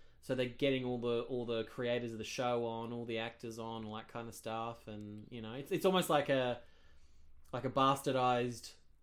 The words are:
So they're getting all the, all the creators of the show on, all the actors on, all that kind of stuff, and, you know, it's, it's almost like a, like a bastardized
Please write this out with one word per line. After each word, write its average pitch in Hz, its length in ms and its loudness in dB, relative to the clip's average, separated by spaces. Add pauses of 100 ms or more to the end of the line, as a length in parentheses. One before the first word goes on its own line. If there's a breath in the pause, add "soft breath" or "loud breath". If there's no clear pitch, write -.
(200 soft breath)
So 131 140 -2
they're 127 100 2
getting 131 400 2
all 123 140 0
the, 117 240 2
all 120 240 -2
the 113 180 0
creators 120 480 -2
of 110 60 -8
the 107 60 -4
show 123 420 0
on, 117 260 -4
all 120 140 -6
the 120 100 -2
actors 113 420 -6
on, 113 280 -6
all 107 100 -6
that 113 120 -10
kind 117 200 -8
of 110 60 -12
stuff, 113 540 -6
and, 104 420 -10
you 120 100 -10
know, 110 140 -8
it's, 143 180 -6
it's 175 140 2
almost 180 240 4
like 147 180 4
a, 127 300 4 (960 soft breath)
like 123 100 -4
a 123 60 2
bastardized 127 1000 4 (300)